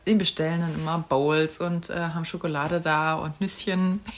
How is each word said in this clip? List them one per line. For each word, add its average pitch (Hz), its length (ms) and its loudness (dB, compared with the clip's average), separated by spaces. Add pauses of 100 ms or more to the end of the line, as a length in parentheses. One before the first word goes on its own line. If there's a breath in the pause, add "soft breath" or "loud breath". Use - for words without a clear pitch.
die 220 80 4
bestellen 170 480 2
dann 160 140 -2
immer 160 340 -2
Bowls 151 500 4
und, 175 300 -2
äh, - 100 -6
haben 165 260 -2
Schokolade 160 560 -2
da 160 340 2
und 156 260 -4
Nüsschen. 185 600 0 (160)